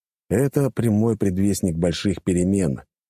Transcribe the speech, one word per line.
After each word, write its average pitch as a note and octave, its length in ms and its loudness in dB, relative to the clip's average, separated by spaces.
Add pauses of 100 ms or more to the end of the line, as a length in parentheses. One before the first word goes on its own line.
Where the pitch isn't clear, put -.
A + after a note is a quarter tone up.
(280)
это C3 420 0
прямой A2 480 0
предвестник F#2+ 560 0
больших E2+ 480 -2
перемен. F2+ 600 0 (280)